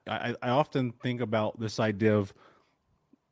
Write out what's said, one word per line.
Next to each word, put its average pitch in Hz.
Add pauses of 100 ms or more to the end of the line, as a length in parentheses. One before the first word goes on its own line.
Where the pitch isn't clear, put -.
I, 113
I 123
often 131 (120)
think 123
about 107
this 110
idea 107
of, 101 (1000)